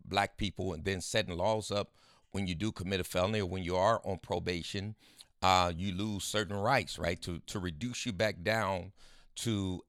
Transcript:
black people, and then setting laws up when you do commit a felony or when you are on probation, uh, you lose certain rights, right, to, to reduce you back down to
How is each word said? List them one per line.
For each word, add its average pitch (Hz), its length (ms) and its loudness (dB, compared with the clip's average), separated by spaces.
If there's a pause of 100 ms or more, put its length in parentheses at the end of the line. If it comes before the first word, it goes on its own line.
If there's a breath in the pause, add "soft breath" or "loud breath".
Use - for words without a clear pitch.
black 98 320 0
people, 95 360 -2
and 78 100 -8
then 95 180 -2
setting 92 340 -2
laws 104 360 0
up 101 200 -2 (400 soft breath)
when 98 140 -2
you 90 100 0
do 107 160 0
commit 95 280 -2
a 90 40 0
felony 98 380 2
or 95 40 0
when 90 180 -4
you 87 120 0
are 104 280 6
on 95 140 -4
probation, 90 800 -4 (460 loud breath)
uh, 92 340 6
you 92 180 -2
lose 101 300 -2
certain 101 340 -2
rights, 107 420 2
right, 85 220 -2
to, 87 260 -6
to - 100 -6
reduce 87 480 -4
you 123 60 -4
back 90 320 0
down 98 480 0 (440 soft breath)
to 98 540 0